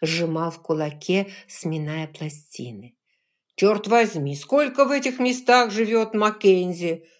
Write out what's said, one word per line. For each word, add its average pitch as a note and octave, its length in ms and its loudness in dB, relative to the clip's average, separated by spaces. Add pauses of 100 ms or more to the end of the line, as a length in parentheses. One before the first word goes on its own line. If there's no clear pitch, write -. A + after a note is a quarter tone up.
сжимал E3 480 -2
в D#3+ 100 -12
кулаке, D#3 680 -4 (180)
сминая D#3 640 -6
пластины. B2 880 -14 (580)
«Черт G#3 320 2
возьми, G3+ 480 2
сколько C4+ 520 2
в B3 40 0
этих C4+ 300 -2
местах B3 500 4
живет A3 420 0
Маккензи?» F3+ 920 2 (160)